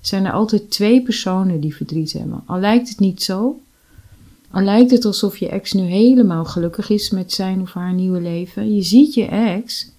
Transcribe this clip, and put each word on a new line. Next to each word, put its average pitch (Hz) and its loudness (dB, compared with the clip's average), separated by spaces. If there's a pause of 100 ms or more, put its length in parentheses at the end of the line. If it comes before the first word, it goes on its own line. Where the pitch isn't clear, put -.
zijn 190 -2
er 185 -4
altijd 214 0
twee 240 4
personen 190 -2
die 147 -4
verdriet 156 -6
hebben. - -8
Al 180 -6
lijkt 226 2
het - -16
niet 190 0
zo, 196 -4 (880)
al 190 -2
lijkt 220 6
het 240 4
alsof 196 -2
je - -6
ex - -8
nu 190 0
helemaal 190 4
gelukkig 170 -6
is 208 -2
met 185 -4
zijn 190 -4
of 180 -10
haar 180 -6
nieuwe 180 -2
leven, 180 -4
je 196 2
ziet 240 4
je 220 0
ex 214 -4